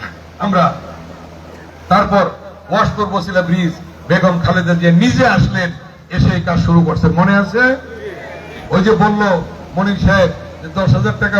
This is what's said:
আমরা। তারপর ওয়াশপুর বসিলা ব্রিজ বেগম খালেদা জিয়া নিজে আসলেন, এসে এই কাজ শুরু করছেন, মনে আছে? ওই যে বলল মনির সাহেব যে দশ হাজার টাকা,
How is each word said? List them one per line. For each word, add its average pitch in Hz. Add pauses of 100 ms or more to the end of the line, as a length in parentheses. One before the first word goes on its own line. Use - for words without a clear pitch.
(380)
আমরা। 180 (1200)
তারপর 190 (460)
ওয়াশপুর 208
বসিলা 185
ব্রিজ 170 (360)
বেগম 180
খালেদা 175
জিয়া 170
নিজে 247
আসলেন, 185 (400)
এসে 170
এই 170
কাজ 170
শুরু 170
করছেন, 156
মনে 190
আছে? 202 (1080)
ওই 175
যে 214
বলল 208 (520)
মনির 196
সাহেব 185 (320)
যে 160
দশ 190
হাজার 208
টাকা, 208